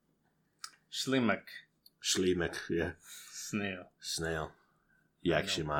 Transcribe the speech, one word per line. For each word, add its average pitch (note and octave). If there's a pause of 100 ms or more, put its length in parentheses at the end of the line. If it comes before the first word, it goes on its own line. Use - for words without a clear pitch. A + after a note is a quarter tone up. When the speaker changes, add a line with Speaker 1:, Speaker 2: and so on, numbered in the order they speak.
(920)
Speaker 1:
Ślimak. A#2+ (600)
Speaker 2:
Ślimak, F2+ (140)
yeah. E2+ (400)
Speaker 1:
Snail. G2 (140)
Speaker 2:
Snail. D#2+ (720)
Speaker 1:
I -
know D#2
Speaker 2:
Jak -
się D#2+
masz? D2+